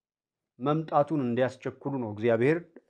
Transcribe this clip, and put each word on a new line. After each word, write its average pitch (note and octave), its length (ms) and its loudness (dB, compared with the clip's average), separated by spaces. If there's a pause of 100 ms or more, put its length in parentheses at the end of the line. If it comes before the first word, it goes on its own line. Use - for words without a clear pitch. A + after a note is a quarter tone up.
(580)
መምጣቱን D3+ 640 0
እንዲያስቸኩሉ B2 760 -2
ነው A2+ 120 -6
እግዚአብሔር፣ A#2 480 2 (300)